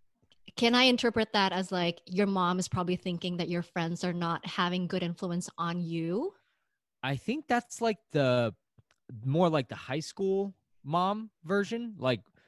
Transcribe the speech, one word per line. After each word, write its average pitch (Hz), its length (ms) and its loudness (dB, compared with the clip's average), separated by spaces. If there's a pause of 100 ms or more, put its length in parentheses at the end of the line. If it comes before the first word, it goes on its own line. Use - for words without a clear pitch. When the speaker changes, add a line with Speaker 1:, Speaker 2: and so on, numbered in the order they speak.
(560)
Speaker 1:
can 233 200 4
I 247 80 6
interpret 247 500 4
that 196 180 4
as, 180 200 -2
like, 175 340 0
your 196 220 2
mom 185 320 2
is 180 80 -2
probably 180 280 0
thinking 175 420 -6
that 170 120 -2
your 175 140 -2
friends 170 400 -4
are 180 100 -2
not 170 320 -2
having 180 420 -2
good 180 160 -2
influence 175 540 -4
on 170 240 -4
you? 170 520 -2 (680)
Speaker 2:
I 135 160 -2
think 269 300 -4
that's, - 340 -2
like, 226 160 0 (140)
the, 123 420 4 (720)
more 165 240 4
like 147 180 0
the 107 80 -10
high 139 240 -6
school 196 560 -2 (280)
mom 190 460 -2 (140)
version. 208 540 -2
Like, 127 240 0 (260)